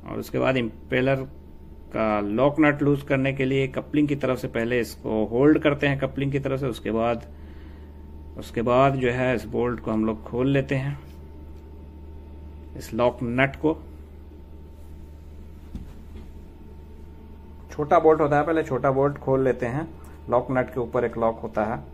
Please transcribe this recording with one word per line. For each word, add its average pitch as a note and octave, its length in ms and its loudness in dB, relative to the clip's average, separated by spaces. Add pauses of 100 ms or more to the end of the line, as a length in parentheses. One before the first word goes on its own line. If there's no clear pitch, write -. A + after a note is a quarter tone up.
और G#2 120 -8
उसके A2+ 200 -6
बाद B2+ 180 2
इम्पेलर B2+ 600 0 (800)
का A2 240 2
लॉक A#2 400 2
नट D3 220 6
लूज C#3+ 200 4
करने C3+ 300 2
के C3+ 120 0
लिए C3+ 240 2
कपलिंग D3 400 0
की C#3+ 80 0
तरफ B2+ 220 0
से C3 100 -6
पहले A#2 320 0
इसको A2 460 0
होल्ड C#3 320 6
करते C#3+ 280 2
हैं C#3 120 2
कपलिंग C3+ 340 -2
की C#3+ 60 0
तरफ C3+ 220 -2
से, C#3 60 -2
उसके A2 240 -4
बाद, A2+ 360 0 (1120)
उसके - 240 -4
बाद B2+ 320 6
जो B2+ 160 2
है B2+ 240 2
इस G#2 100 -2
बोल्ट A#2 360 -2
को A#2+ 100 -4
हम A2 140 2
लोग A2 180 -2
खोल B2 260 0
लेते C#3 260 2
हैं, C#3 240 -2 (1800)
इस - 180 -10
लॉक A#2+ 280 4
नट B2+ 340 2
को। D#3+ 200 2 (4000)
छोटा D3+ 280 4
बोल्ट D#3 220 8
होता D3 180 6
है, D3 80 4
पहले D#3+ 160 2
छोटा C#3 280 2
बोल्ट C#3 280 4
खोल C3+ 260 4
लेते B2 220 2
हैं। C#3 220 -2 (420)
लॉक B2 200 4
नट B2+ 240 0
के C3 60 0
ऊपर A#2 240 0
एक A2+ 140 -2
लॉक A2+ 220 2
होता A2 240 -2
है C3 300 -4